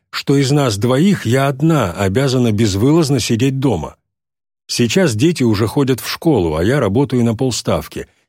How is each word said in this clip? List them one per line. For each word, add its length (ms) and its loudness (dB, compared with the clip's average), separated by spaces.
что 260 -2
из 160 2
нас 260 0
двоих 480 2
я 220 2
одна 440 0
обязана 600 0
безвылазно 680 2
сидеть 400 -2
дома. 380 -2
Сейчас 480 0
дети 280 0
уже 240 2
ходят 320 -2
в 100 -12
школу, 460 0
а 80 -2
я 160 0
работаю 440 0
на 120 0
полставки, 720 -4